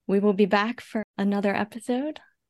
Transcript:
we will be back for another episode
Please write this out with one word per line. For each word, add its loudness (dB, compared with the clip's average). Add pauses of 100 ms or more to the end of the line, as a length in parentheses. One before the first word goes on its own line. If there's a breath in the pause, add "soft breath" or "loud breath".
we 2
will 4
be 4
back 0
for -8 (140)
another 0
episode -4 (300)